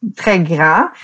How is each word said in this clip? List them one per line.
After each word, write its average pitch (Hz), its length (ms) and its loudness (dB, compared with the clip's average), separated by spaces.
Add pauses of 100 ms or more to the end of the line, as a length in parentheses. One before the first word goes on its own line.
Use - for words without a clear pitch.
(160)
très 202 240 0
grand. 160 460 2 (180)